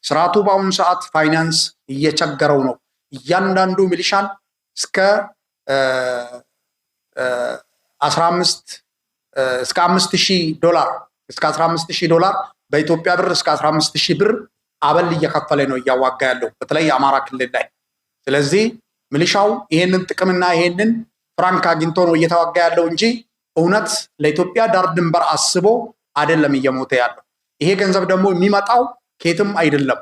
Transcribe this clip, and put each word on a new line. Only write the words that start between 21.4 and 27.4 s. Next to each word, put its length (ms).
አግኝቶ 380
ነው 100
እየተዋጋ 460
ያለው 260
እንጂ 160
እውነት 320
ለኢትዮጵያ 480
ዳር 240
ድንበር 360
አስቦ 400
አይደለም 380
እየሞተ 420
ያለው። 260